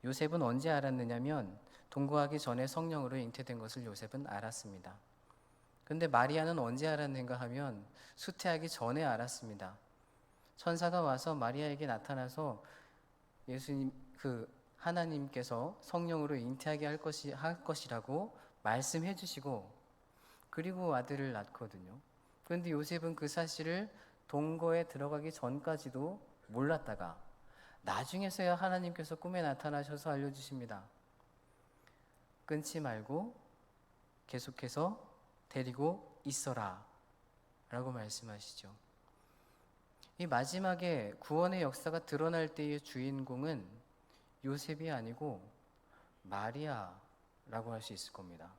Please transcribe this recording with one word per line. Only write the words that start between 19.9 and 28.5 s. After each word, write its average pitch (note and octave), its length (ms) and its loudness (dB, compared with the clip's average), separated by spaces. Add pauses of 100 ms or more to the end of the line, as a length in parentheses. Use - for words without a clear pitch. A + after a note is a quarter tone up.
그리고 F3+ 460 0
아들을 C3+ 360 0
낳거든요. G2+ 680 -8 (440)
그런데 F3 280 0
요셉은 D#3+ 440 0
그 D3+ 120 -2
사실을 E3 640 0 (380)
동거에 E3 580 4
들어가기 D3 460 -2
전까지도 D3 880 -2 (280)
몰랐다가 A2+ 760 0 (600)
나중에서야 F3+ 720 2